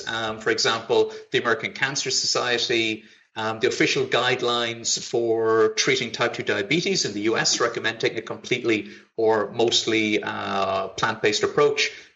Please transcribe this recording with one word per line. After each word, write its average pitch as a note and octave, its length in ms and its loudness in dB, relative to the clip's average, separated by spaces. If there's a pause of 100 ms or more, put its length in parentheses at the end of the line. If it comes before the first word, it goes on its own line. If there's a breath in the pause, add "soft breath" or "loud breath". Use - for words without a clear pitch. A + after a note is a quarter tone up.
Um, A2 320 -6
for - 100 -2
example, A2+ 640 2 (220 loud breath)
the C3 60 4
American A2+ 340 -2
Cancer C#3 360 -4
Society, A#2 920 0 (320 loud breath)
um, A2 240 -4
the B2 80 4
official C#3+ 380 2
guidelines A#2+ 920 0
for A2+ 760 2
treating B2+ 380 0
type A#2+ 240 -2
two B2 80 -6
diabetes D3 640 0
in G#2+ 80 -4
the G2+ 80 -4
U A2 160 2
S - 220 2
recommend A2+ 400 -2
taking A#2+ 180 -2
a A2 60 -6
completely A2 680 -2 (240 loud breath)
or A2 360 2
mostly, A2 720 2
uh, G2 640 -2
plant-based G#2 540 0
approach. C#3+ 480 2 (240 loud breath)